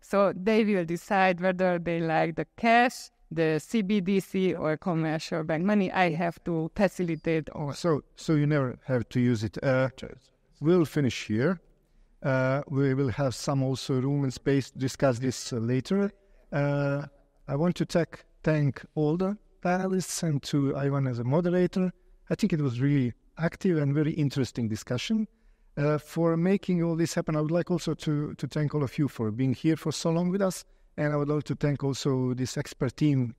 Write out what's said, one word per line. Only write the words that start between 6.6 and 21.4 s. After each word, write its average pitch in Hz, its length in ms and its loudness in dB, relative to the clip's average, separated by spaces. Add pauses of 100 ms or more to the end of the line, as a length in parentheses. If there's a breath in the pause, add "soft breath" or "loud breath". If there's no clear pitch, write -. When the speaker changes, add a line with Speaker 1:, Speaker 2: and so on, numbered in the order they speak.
Speaker 1:
facilitate 165 760 -2
all. 143 220 -6
Speaker 2:
So, 156 320 0 (100)
so - 200 -2
you 147 120 4
never 143 380 0
have 123 240 -2
to - 100 -2
use 120 240 2
it. 110 220 -4
Uh, 131 240 2 (720)
we'll 170 240 4
finish 135 420 -2
here. 135 340 0 (600)
Uh, 131 460 0
we 135 260 2
will 135 140 0
have 123 260 -2
some 139 280 -2
also 131 380 -2
room 139 220 0
and 131 100 -2
space 139 380 0
to - 80 -16
discuss 131 400 0
this, 131 340 -4
uh, 127 40 -4
later. 131 560 -2 (400 soft breath)
Uh, 143 540 0 (420)
I 139 80 -4
want 165 200 2
to 170 80 0
thank, - 400 -2 (200)
thank 151 400 2 (100)
all 151 220 2
the 190 200 -2 (280)
panelists 185 580 0
and 156 220 0
to 139 320 0
Ivan 139 320 0
as 120 100 -4
a 120 60 -4
moderator. 175 680 2 (400)